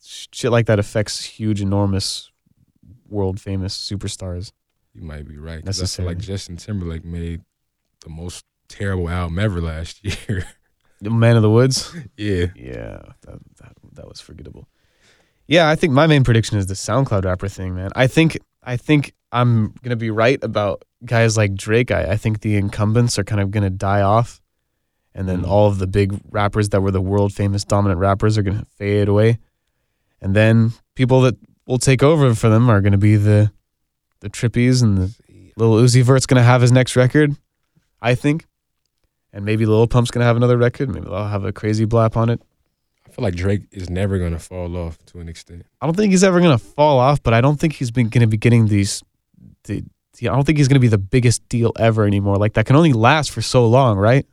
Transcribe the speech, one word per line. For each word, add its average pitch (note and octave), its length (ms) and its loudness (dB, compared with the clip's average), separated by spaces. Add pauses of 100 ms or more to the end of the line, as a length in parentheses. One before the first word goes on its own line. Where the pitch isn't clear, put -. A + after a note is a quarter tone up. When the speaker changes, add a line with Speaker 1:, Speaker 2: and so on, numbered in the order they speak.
Speaker 1:
sh-, - 300 -20
shit - 180 -4
like A#2 160 2
that A2 120 2
affects - 440 -4
huge, G#2+ 380 -6
enormous, G2 680 -4 (800)
world-famous G2 640 -6
superstars. F#2+ 760 -12 (400)
Speaker 2:
You G#2+ 100 -20
might D2+ 260 -16
be D2 100 -20
right, D#2+ 260 -16
'cause F#2+ 160 -8
I F#2+ 60 -6
feel F#2 180 -8
like F2 120 -6
Speaker 1:
Necessarily. - 0 -
Speaker 2:
Justin G2 400 -10
Timberlake E2+ 480 -10
made E2+ 380 -10 (580)
the - 100 -20
most E2 340 -14 (240)
terrible F#2 400 -6
album E2+ 300 -6
ever G2 220 -2
last E2 440 -8
<laughs> - 240 -8
year. F#2+ 160 -6 (560)
Speaker 1:
The G#2 100 -8
Man A#2 260 4
of A2 60 4
the G#2+ 80 4
Woods? B2+ 440 2 (220)
Speaker 2:
Yeah. G2 300 -4 (100)
Speaker 1:
Yeah, A1+ 440 -14 (220)
that, - 160 -20 (220)
that, - 120 -20 (200)
that - 160 -20
was - 120 -20
forgettable. - 460 -20 (800)
Yeah, D#3+ 220 4
I D#3 80 2
think D#3 160 0
my D3 160 4
main C#3+ 160 4
prediction A2+ 340 0
is F#2+ 80 -4
the F#2+ 80 -8
SoundCloud A2 500 -2
rapper F#2 220 -6
thing, F#2 300 -10
man. F#2 180 -10
I B2+ 140 2
think, E3 280 0 (280)
I B2 120 -8
think D3 380 -2 (160)
I'm A#2 520 0
gonna B2 120 -8
be A2+ 160 -6
right A2+ 320 0
about G#2 420 -4 (200)
guys A#2 320 0
like G#2 180 0
Drake. A2 380 -2
I, E2+ 180 -2
I G2+ 60 -2
think A2 240 -4
the G#2+ 160 -2
incumbents G#2+ 600 -2
are G2+ 80 -2
kind G2+ 160 -4
of G2 120 -4
gonna G2+ 180 -2
die G2 320 -2
off, A2 380 0 (720)
and F#2+ 140 -8
then F2+ 140 -4
Speaker 2:
Mm. F2+ 60 -6
Speaker 1:
all G#2 200 4
of G2 100 -2
the F#2 80 -4
big G2+ 340 -2 (100)
rappers G#2 400 -2
that G2 100 0
were G2 100 -2
the F#2+ 100 0
world-famous G2+ 640 -2
dominant G2+ 360 0
rappers G2+ 360 0
are G#2+ 60 0
gonna G2+ 240 -6 (100)
fade G2+ 320 -2
away. G#2+ 300 2 (840)
And G2 140 -2
then A2+ 380 4 (240)
people C3 260 2
that B2+ 140 2 (280)
will B2+ 140 -2
take C3 240 0
over C#3 320 4
for A2+ 140 0
them A2+ 200 4
are G#2 120 4
gonna G2+ 180 2
be G#2+ 180 4
the, G#2 360 4 (680)
the G2+ 80 -12
Trippies B2 540 0
and G#2 160 2
the F#2 100 -2
Speaker 2:
See, - 480 -20
Speaker 1:
Lil A2+ 260 4
Uzi B2+ 200 6
Vert's C3 240 2
gonna B2+ 160 4
have B2 180 6
his A#2+ 100 4
next B2+ 240 2
record, C#3+ 400 2 (680)
I A#2+ 120 0
think. D3 300 -2 (880)
And G2+ 140 -12
maybe A2 180 0
Lil A2 220 4
Pump's A#2+ 240 2
gonna A#2+ 160 0
have A#2 100 2
another B2 220 2
record. A#2+ 320 -2
Maybe E2 160 -10
they'll G2 200 -8
have G2+ 180 -4
a G#2 80 -6
crazy G#2+ 340 -2
blap A2+ 320 0
on A2+ 100 0
it. A#2 140 -4 (680)
Speaker 2:
I - 40 -20
feel - 100 -12
like F#2+ 120 -4
Drake G2 280 -2 (100)
is F#2 160 -12
never F#2+ 300 -4
gonna E2+ 200 -4
fall F2 380 -12
off E2 300 -10
to - 140 -20
an E2+ 100 -16
extent. E2+ 340 -20 (160)
Speaker 1:
I B2+ 60 -6
don't E3 100 -2
think G#3 140 2
he's F#3 140 4
ever F3+ 160 4
gonna D#3+ 180 4
fall D3 400 2
off, C#3 240 2
but A#2+ 100 0
I A2+ 80 4
don't C#3+ 180 2
think D#3+ 160 -2
he's B2 160 -6
been, A#2 200 0
gonna A#2+ 160 4
be A2 100 0
getting A#2 300 4
these, G2+ 360 -2 (640)
the, G2 180 -10 (360)
the, A2+ 100 -4
I A2 60 -2
don't C#3 100 0
think D3+ 140 2
he's C#3+ 100 4
gonna C#3 120 4
be B2 80 4
the G#2+ 100 2
biggest A#2 500 0
deal A#2 300 0
ever A2 260 2
anymore. G2 320 0
Like, G#2 180 0
that A2 120 0
can C3 100 4
only E3 160 4
last B2+ 380 2
for A#2 100 -8
so A#2+ 260 2
long, A#2 300 4
right? A2+ 360 2